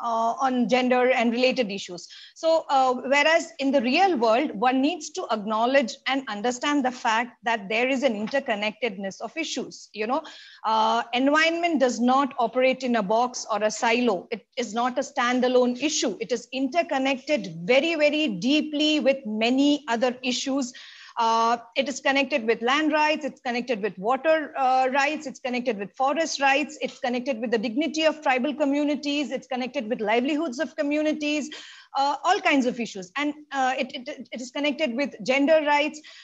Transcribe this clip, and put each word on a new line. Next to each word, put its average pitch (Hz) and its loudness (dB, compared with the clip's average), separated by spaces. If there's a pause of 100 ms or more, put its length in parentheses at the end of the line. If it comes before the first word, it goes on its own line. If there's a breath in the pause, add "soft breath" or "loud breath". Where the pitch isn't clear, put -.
uh, 226 0
on 254 2
gender 247 4
and 240 2
related 247 0
issues. 185 -12 (280 loud breath)
So, 330 0
uh, 262 4
whereas 285 2
in 277 0
the 277 4
real 311 2
world, 233 2
one 254 2
needs 311 -2
to - -8
acknowledge 226 0 (120)
and 269 -2
understand 247 -2
the 247 0
fact 240 -2
that 214 -2
there 226 0
is 262 0
an 247 4
interconnectedness 208 -4
of - -10
issues. - -8
You 214 -6
know, 277 -2 (440 loud breath)
uh, 220 2 (100)
environment 320 2
does 247 2
not 254 2
operate 254 2
in 240 0
a 220 2
box 233 0
or 208 -2
a 214 4
silo. 233 0
It 220 -8 (120)
is 220 -4
not 247 -2
a 285 0
standalone 247 2
issue. 294 0
It 208 -6
is 240 -4
interconnected 269 -2 (100)
very, 285 4
very 302 2
deeply 302 0
with 269 2
many 254 2
other 240 0
issues. 262 -2 (440 loud breath)
Uh, 233 2 (180)
it 269 0
is - -6
connected 269 0
with 226 0
land 285 2
rights, 302 2
it's - -10
connected 240 -4
with 202 -4
water, 269 0
uh, 262 2
rights, 294 0
it's - -14
connected 240 -4
with 202 -8
forest 285 -2
rights, 277 0
it's - -6
connected 247 -4
with 233 -4
the 233 2
dignity 277 -2
of 311 2
tribal 262 0
communities, 285 -2
it's 254 -6
connected 247 -6
with 214 -4
livelihoods 247 0
of 311 -4
communities, 302 -2 (480 loud breath)
uh, 277 0
all 370 2
kinds 285 4
of 233 -2
issues. 190 -8
And, 294 -2 (180)
uh, 262 0
it, 262 -4
it, 277 -12
it 277 -8
is 247 -12
connected 294 -2
with 277 -2 (120)
gender 285 4
rights. 294 2 (240 loud breath)